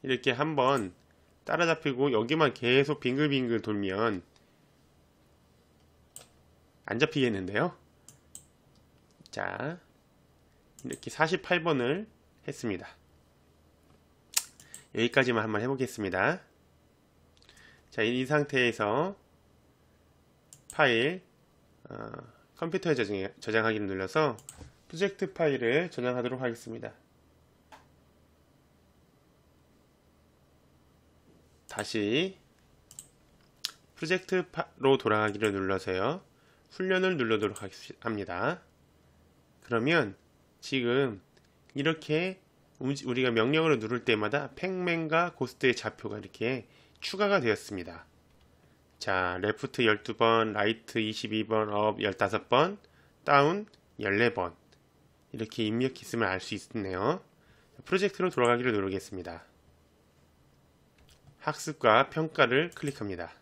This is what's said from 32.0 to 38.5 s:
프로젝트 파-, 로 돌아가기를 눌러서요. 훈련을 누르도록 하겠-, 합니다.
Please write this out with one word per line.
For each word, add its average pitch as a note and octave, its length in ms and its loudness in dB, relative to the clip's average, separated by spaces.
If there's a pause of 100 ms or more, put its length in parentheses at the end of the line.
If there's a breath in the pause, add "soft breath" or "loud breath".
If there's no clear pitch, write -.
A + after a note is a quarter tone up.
프로젝트 F3+ 540 -2
파-, - 260 -6
로 C3+ 200 6
돌아가기를 G#2+ 540 2
눌러서요. F#2+ 760 -2 (460 soft breath)
훈련을 F#3 460 0
누르도록 G#2+ 460 0
하겠-, - 360 -14
합니다. G#2+ 640 -4 (1000)